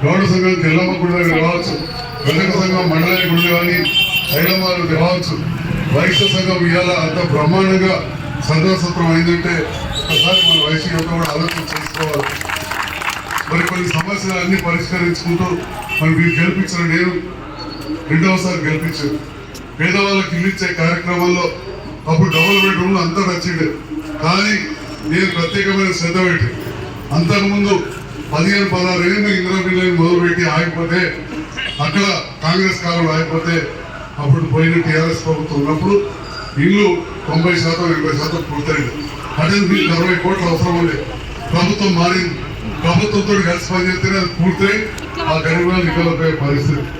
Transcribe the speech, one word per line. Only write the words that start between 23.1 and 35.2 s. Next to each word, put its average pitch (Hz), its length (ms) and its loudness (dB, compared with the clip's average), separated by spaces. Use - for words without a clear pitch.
నచ్చిండే, 170 400 -2
కానీ 196 320 2
నేను 180 260 2
ప్రత్యేకమైన 190 640 0
శ్రద్ధ 170 180 0
పెట్టి 160 220 2
అంతకుముందు 196 580 2
పదిహేను, 196 420 2
పదహారు 180 340 0
ఏళ్ళు 208 300 2
ఇందిరా 185 260 0
మిల్లుని 180 340 2
మొదలుపెట్టి 170 460 2
ఆగిపోతే, 165 440 0
అక్కడ 196 180 0
కాంగ్రెస్ 185 400 2
కాలంలో 170 320 0
ఆగిపోతే, 160 400 0
అప్పుడు 139 320 2
పోయిన 165 220 4
టీఆర్ఎస్ 160 400 0